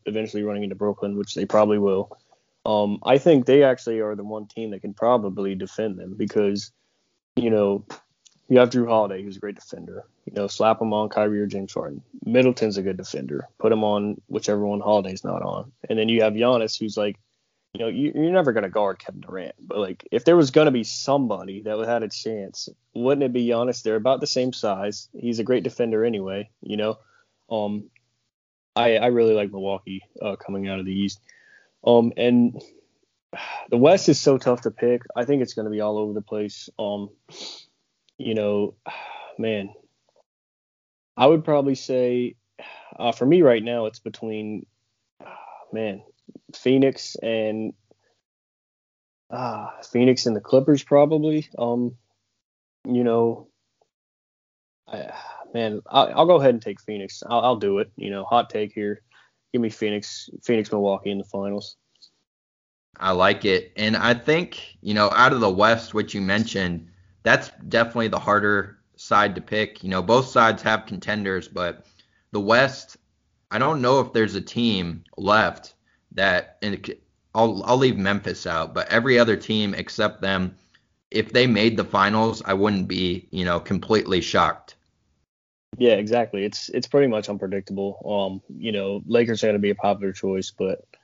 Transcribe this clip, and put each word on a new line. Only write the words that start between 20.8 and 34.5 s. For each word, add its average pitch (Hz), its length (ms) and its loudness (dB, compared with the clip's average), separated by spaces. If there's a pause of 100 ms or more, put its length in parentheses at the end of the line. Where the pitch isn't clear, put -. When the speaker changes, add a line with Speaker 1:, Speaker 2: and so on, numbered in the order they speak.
Speaker 1:
somebody 104 800 -4
that 107 240 -6
had 117 160 0
a 107 60 -4
chance, - 600 -10 (240)
wouldn't 135 300 0
it 127 100 -2
be 123 140 0
Giannis? 120 380 -2
They're 110 100 0
about 123 260 0
the 147 60 -6
same 127 260 -2
size. 104 640 -6
He's 117 220 -4
a 110 60 -2
great 120 180 0
defender 113 420 -2
anyway, 101 460 -4 (100)
you - 160 -8
know. 107 220 -2 (500)
Um, 104 360 -4 (920)
I, 117 220 4
I 110 100 2
really 117 280 4
like 101 180 0
Milwaukee, 95 500 -8 (180)
uh, 101 140 -6
coming 98 320 -8
out 95 140 -6
of 92 60 -8
the 95 60 -6
East. 98 280 -4 (640)
Um, 120 320 6
and 120 440 2 (1080)
the 120 60 2
West 165 320 6
is 143 120 4
so 135 180 4
tough 123 240 -2